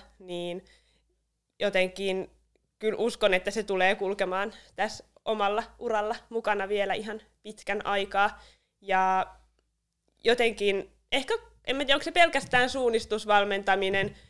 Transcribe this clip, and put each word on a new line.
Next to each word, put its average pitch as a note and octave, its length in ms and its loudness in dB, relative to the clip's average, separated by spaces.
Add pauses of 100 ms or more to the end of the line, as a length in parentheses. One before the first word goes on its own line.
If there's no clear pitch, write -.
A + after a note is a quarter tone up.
(180)
niin F3 460 -10 (960)
jotenkin F#3+ 680 -2 (480)
kyllä G#3+ 200 -2
uskon, A3 360 2
että G3+ 160 0
se G#3 120 -4
tulee F#3+ 320 2
kulkemaan G3 580 -4 (240)
tässä G#3+ 280 -6 (220)
omalla G#3+ 360 0 (160)
uralla A3 380 0 (120)
mukana G#3 400 -2
vielä G3+ 260 0
ihan G#3+ 260 -8 (220)
pitkän G#3 440 -6
aikaa. G3+ 560 0 (380)
Ja F#3+ 460 2 (1000)
jotenkin G#3 680 2 (200)
ehkä, C4+ 220 0 (320)
en C4 100 -2
mä C#4+ 80 -2
tiedä, C#4 120 4
onko C#4+ 80 -2
se E4 80 -6
pelkästään C#4 580 4
suunnistusvalmentaminen, G3+ 1500 0 (120)